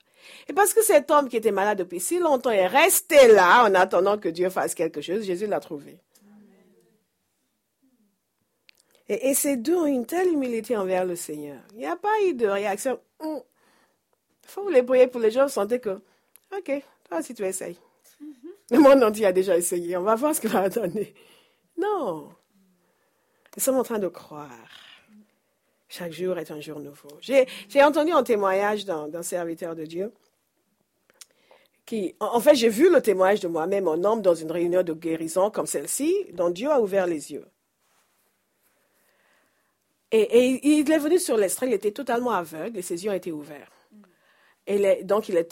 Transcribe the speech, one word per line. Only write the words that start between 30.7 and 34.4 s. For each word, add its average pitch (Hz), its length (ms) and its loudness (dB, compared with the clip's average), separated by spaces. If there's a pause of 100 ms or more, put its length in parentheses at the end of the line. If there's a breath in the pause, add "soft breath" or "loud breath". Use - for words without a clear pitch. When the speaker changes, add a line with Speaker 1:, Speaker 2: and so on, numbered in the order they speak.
Speaker 1:
qui, 208 340 -6
en, 208 160 -2
en 240 40 2
fait, 302 140 6
j'ai 226 140 2
vu 285 240 4
le 285 80 6
témoignage 190 400 2
de 185 80 -4
moi-même, 170 400 -2
un 165 160 0
homme 220 160 2
dans 185 140 2
une 160 160 -6